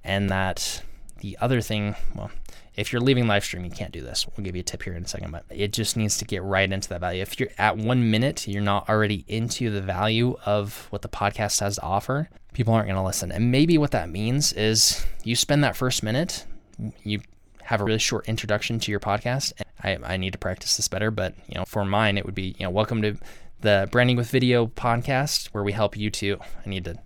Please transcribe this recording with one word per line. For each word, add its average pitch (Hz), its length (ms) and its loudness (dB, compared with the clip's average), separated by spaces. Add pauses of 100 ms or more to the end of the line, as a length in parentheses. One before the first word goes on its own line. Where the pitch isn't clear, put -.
and 98 280 0
that 95 520 -2 (360)
the 98 220 -10
other 123 200 4
thing, 104 340 -2 (200)
well, 101 160 -6 (460)
if 104 160 -2
you're 120 100 2
leaving 123 240 6
live 101 180 4
stream, 90 200 -6
you 87 80 -8
can't 78 180 -8
do 76 120 -10
this. 60 220 -4 (120)
We'll 101 80 -8
give 92 100 -6
you 90 60 -4
a - 20 -8
tip - 220 -8
here 90 100 -6
in 85 80 -8
a - 60 -8
second, 82 240 -8
but - 180 -10
it 104 220 -2
just - 240 0
needs 107 220 2
to 107 60 -4
get 95 200 -4
right 95 260 2
into 95 200 -4
that 87 100 -6
value. 90 220 -2
If - 180 -8
you're - 80 0 (100)
at 107 180 2
one 117 320 2
minute, 120 380 2
you're 101 160 -2
not 101 260 0
already 107 380 2
into 113 440 -2
the 101 100 -2
value 110 560 2 (100)
of 104 440 -2
what 101 120 -6
the - 60 -10
podcast 101 500 -2
has 101 160 0
to - 80 -8
offer, 127 480 -2 (220)
people 113 200 2
aren't 110 140 4
gonna 95 180 0
listen. 90 280 -2
And 120 180 2
maybe 156 280 6
what 147 120 2
that 87 180 0
means 113 440 0
is 110 520 2 (200)
you 117 100 0
spend 147 300 4
that 120 120 2
first 127 280 0
minute, 127 420 -2 (560)
you 104 180 -2 (420)
have 110 180 0
a 101 40 0
really 110 140 2
short - 300 -2
introduction 110 500 -2
to 107 140 -2
your 101 80 0
podcast. 120 520 -2 (300)
I, 95 220 0
I 92 120 -4
need 92 180 -2
to - 40 -12
practice - 380 -2
this - 100 -2
better, 107 240 0
but, 95 240 -2 (140)
you - 80 -10
know, 90 80 -4
for 101 200 -2
mine, 101 320 4
it 98 80 -2
would 95 120 -6
be, 92 220 -4
you 92 60 -6
know, 90 60 -2
"Welcome 107 320 0
to 107 140 0 (440)
the 98 300 4
Branding 123 260 6
with 117 140 -2
Video 123 380 4
podcast, 127 800 0
where 101 160 -4
we 101 80 0
help 104 240 0
you 104 140 -2
to," 98 280 -2 (260)
I 104 40 -8
need 95 160 -6
to 85 220 -8